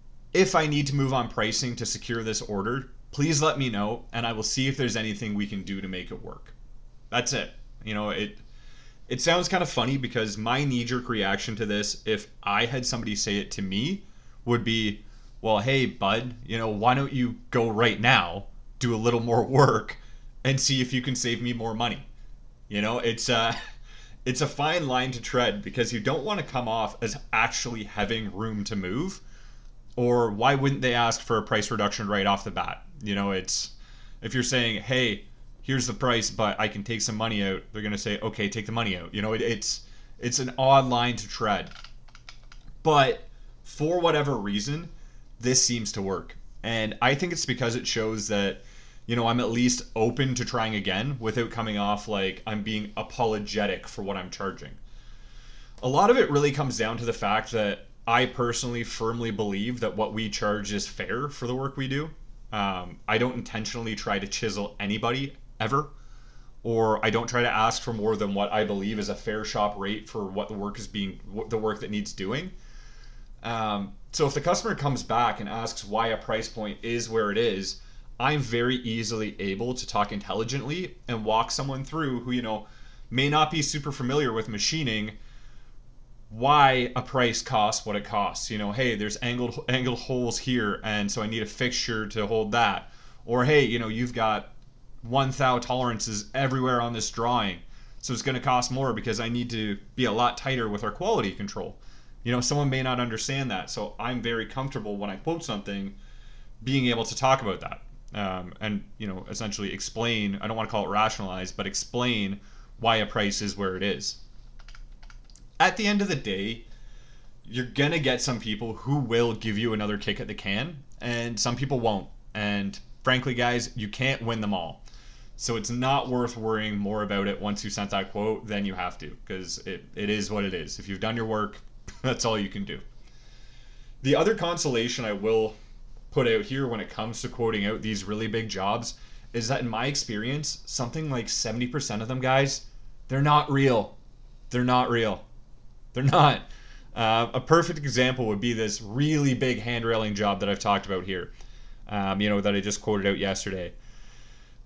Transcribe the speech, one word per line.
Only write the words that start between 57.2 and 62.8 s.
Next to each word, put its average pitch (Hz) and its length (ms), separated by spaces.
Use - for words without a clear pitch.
that 104 340
I 120 200
personally 120 560
firmly 113 480
believe 104 500
that 101 160
what 104 180
we 110 140
charge 104 440
is 101 140
fair 113 420
for 135 180
the 123 80
work 135 220
we 135 100
do. 147 240
Um, 95 540